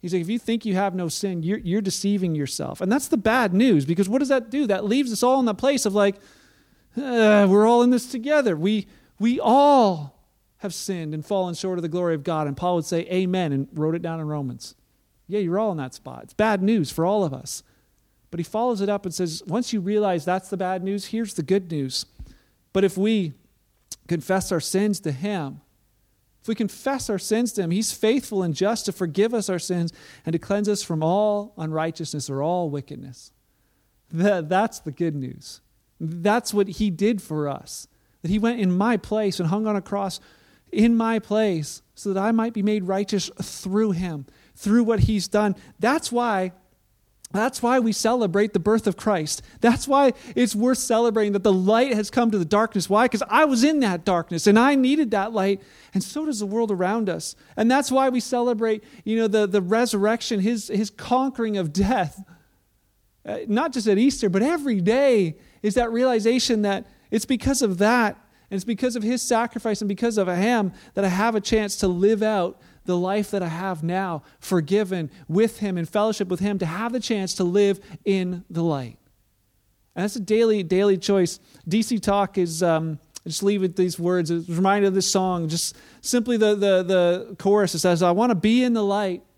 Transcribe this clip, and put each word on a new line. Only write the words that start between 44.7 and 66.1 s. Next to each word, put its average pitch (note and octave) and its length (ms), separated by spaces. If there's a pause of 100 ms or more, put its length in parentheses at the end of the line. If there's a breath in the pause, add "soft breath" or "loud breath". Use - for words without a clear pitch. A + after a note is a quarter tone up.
what A3 180
he's G#3 260
done. G#3 280 (240 loud breath)
That's C#4+ 320
why, G#3 420 (800)
that's A3+ 280
why B3+ 180
we A3+ 120
celebrate G#3+ 600
the G3 60
birth G#3+ 280
of F#3+ 100
Christ. E3+ 440 (180 loud breath)
That's A#3 280
why C#4 260 (220 loud breath)
it's A#3+ 200
worth A#3+ 220
celebrating A3 560
that G3 100
the G#3 100
light A3 400
has G#3 160
come A#3+ 220
to G#3+ 60
the F3 80
darkness. G#3 440
Why? A#3 180
'Cause A#3 220
I C#4 160
was B3+ 180
in D4+ 180
that F#3 240
darkness E3+ 420
and G#3 100
I C4+ 180
needed C4+ 360
that G#3+ 220
light, G3 280 (320 loud breath)
and F#3+ 100
so D4+ 220
does C4+ 140
the G#3 60
world G#3+ 260
around G3 380
us. E3 260 (200 soft breath)
And A3+ 140
that's C4 220
why C4+ 180
we B3 120
celebrate, A3+ 600 (200 loud breath)
you A3 140
know, A3+ 100
the, G#3 180
the G3 160
resurrection, G#3+ 800
his, A3 300
his G#3 200
conquering B3 680
of D#3+ 160
death. G3 500 (1040 soft breath)
Uh, - 220
not B3 260
just A3 140
at G3+ 100
Easter, A#3+ 320
but F#3+ 120
every C#4 400
day G#3+ 560 (240 soft breath)
is G#3 140
that A#3 160
realization A#3 720